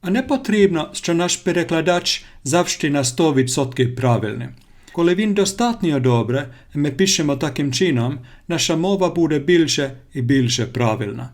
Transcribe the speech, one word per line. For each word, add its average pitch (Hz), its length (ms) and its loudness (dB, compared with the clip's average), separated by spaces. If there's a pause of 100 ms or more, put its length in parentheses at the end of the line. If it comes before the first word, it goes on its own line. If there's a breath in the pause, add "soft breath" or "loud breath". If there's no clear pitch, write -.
А 175 80 -6
не 220 120 2
потрібно, 214 720 2
що - 200 -4
наш 175 240 0
перекладач 170 880 0 (180 loud breath)
завжди 165 460 0
на 143 140 0
сто 151 300 0
відсотків 127 640 0
правильний. 117 520 -2 (440 soft breath)
Коли 170 240 2
він 208 180 0
достатньо 196 640 0
добре, 123 480 0 (280 loud breath)
і - 20 -4
ми 147 140 0
пишемо 151 440 0
таким 143 380 -4
чином, 139 460 0 (280 loud breath)
наша 165 280 0
мова 180 340 0
буде 156 300 0
більше 151 520 2 (220)
і 135 80 -4
більше 123 440 2
правильна. 113 680 -2